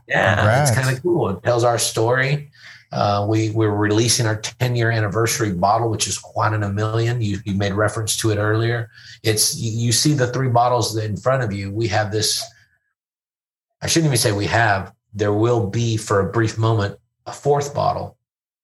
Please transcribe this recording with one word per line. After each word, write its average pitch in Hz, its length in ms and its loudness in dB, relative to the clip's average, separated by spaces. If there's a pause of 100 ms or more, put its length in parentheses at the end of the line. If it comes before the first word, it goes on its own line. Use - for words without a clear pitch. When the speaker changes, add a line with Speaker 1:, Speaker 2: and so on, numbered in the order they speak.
Speaker 1:
Yeah, 98 540 2
it's 139 100 2
Speaker 2:
Congrats. 131 160 0
Speaker 1:
kinda 127 140 -2
cool. 127 280 0
It 95 140 -6
tells 120 200 2
our 120 160 2
story. 131 720 0 (400)
Uh, 104 360 0
we, 110 240 2
we're 110 180 2
releasing 107 560 2
our 110 120 0
ten-year 120 540 -2
anniversary 110 600 0
bottle, 104 380 2
which - 180 -2
is 95 100 -6
Juan 110 360 -2
in 107 100 -2
a 101 60 -2
Million. 113 520 0
You, 101 240 -2
you 101 80 -4
made 98 200 0
reference 104 440 -2
to 113 120 0
it 101 80 2
earlier. 110 520 0 (340)
It's, 110 340 0
you, 113 140 -4 (160)
you 120 40 2
see 151 220 2
the 123 140 2
three 131 220 -2
bottles 120 460 2
in 107 220 -4
front 127 260 0
of 104 80 -4
you. 101 200 -6
We 110 180 -2
have 107 220 -2
this, - 320 -2 (1400)
I - 60 -6
shouldn't 165 200 2
even 131 100 2
say 107 140 2
we 104 160 -2
have, 98 460 0 (200)
there 104 200 0
will 110 340 2
be 113 300 -2
for 107 240 0
a 92 100 -2
brief 113 260 0
moment, 110 400 0 (280)
a - 80 -12
fourth - 400 0
bottle - 440 -2 (480)